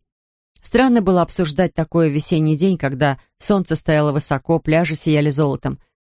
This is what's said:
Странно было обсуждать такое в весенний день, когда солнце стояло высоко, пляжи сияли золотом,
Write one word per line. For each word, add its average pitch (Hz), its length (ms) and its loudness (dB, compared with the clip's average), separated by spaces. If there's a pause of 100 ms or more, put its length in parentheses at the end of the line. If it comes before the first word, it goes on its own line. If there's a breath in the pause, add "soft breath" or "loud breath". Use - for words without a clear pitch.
(600)
Странно 240 400 2
было 180 200 2
обсуждать 165 520 -2
такое 165 360 0
в 143 40 -4
весенний 156 440 0
день, 185 200 0
когда 139 420 -2 (180)
солнце 190 380 0
стояло 151 360 0
высоко, 147 480 -2
пляжи 156 360 0
сияли 151 340 0
золотом, 135 500 -2 (260)